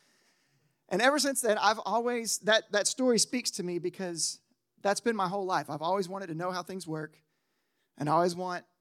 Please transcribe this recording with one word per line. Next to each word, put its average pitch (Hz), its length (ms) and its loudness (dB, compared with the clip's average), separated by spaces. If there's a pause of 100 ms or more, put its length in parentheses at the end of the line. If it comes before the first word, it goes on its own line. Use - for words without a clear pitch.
(880)
And 190 140 0
ever 277 160 6
since 277 240 0
then, 214 160 2
I've 214 220 4
always, 233 580 -2
that, 214 340 2
that 294 140 2
story 254 320 2
speaks - 340 0
to - 100 -8
me 175 160 -4
because 175 600 -6 (400)
that's 202 200 0
been 233 140 0
my 190 140 0
whole 196 160 -4
life. 180 240 0
I've 143 140 -6
always 185 260 0
wanted 190 200 -10
to 165 60 -6
know 175 160 -4
how 180 120 -4
things 185 240 -10
work, 156 320 -8 (800)
and 143 100 -2
I 147 40 2
always 175 220 4
want 180 300 -6 (160)